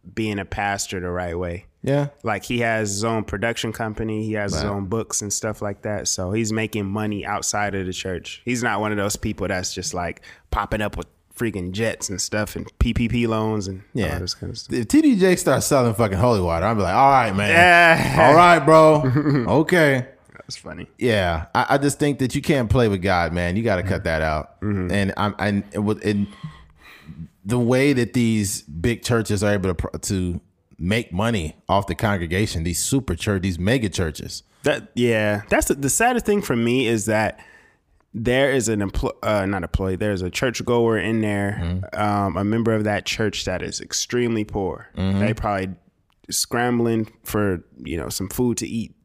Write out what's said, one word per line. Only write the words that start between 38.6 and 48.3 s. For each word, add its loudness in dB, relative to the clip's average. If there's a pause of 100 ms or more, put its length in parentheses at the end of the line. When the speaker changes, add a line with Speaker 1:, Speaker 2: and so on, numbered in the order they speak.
Speaker 1:
an 0
empl-, -2 (100)
uh, 0
not -2
employee, -4
there's -2
a -4
churchgoer 0
in 0
there, -2
Speaker 2:
Mm-hmm. -6
Speaker 1:
um, 0
a -2
member 0
of 0
that -2
church -4
that -6
is -8
extremely -2
poor. -6
Speaker 2:
Mm-hmm. 0
Speaker 1:
They 2
probably -4 (600)
scrambling 0 (120)
for, -2 (160)
you -8
know, -6
some -6
food -2